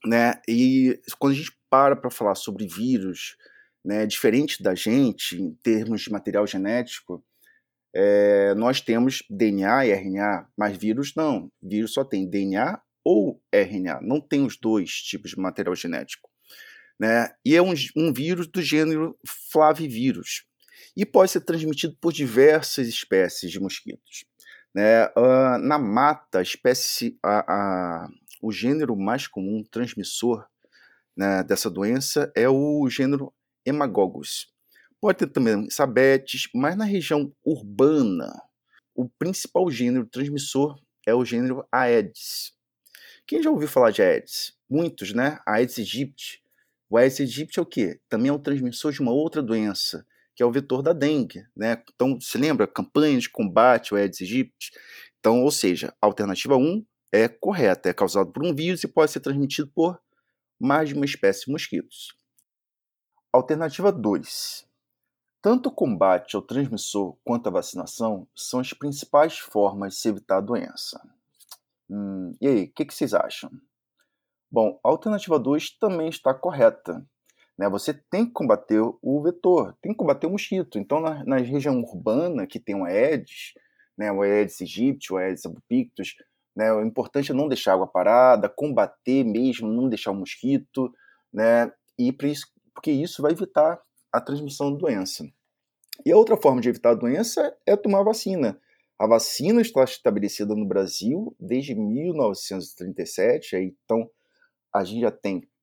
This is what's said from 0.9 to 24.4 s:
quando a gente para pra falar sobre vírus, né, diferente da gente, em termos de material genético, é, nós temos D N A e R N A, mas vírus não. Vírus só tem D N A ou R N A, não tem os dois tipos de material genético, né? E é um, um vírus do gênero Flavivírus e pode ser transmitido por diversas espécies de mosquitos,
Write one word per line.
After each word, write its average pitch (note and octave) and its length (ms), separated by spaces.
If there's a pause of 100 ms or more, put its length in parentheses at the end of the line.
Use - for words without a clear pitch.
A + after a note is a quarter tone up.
quando C#3 160
a - 20
gente - 220 (120)
para C#3 260
pra - 160
falar G2+ 240
sobre G2+ 320
vírus, F#2+ 680 (480)
né, G#2 220
diferente B2 560
da F#2 140
gente, A2+ 640
em E2 140
termos A2 460
de A#2 100
material G2+ 340
genético, G2+ 760 (720)
é, G2+ 640
nós A#2+ 260
temos A#2+ 480
D G#2+ 180
N G2 180
A C3 200
e A2 60
R F#2+ 160
N F#2+ 120
A, G2+ 360
mas G#2 220
vírus A2+ 380
não. C#3+ 360 (100)
Vírus G#2+ 320
só C3+ 100
tem F#2+ 260
D G2 120
N G2 160
A D3+ 240 (220)
ou F3 380 (100)
R G2 260
N F#2 120
A, C2+ 120
não C3 180
tem C#3 260
os A2+ 120
dois G#2+ 340
tipos - 400
de - 80
material F#2 340
genético, - 560 (720)
né? A2+ 340 (120)
E C#3+ 100
é E3+ 60
um, F#3 120 (220)
um D#3+ 180
vírus E3 320
do F3+ 160
gênero D#3 640
Flavivírus D3 1200 (500)
e - 100
pode F#3+ 260
ser F3 100
transmitido D#3 580
por E3+ 120
diversas C#3 760
espécies F#2+ 640
de F#2 80
mosquitos, - 680 (500)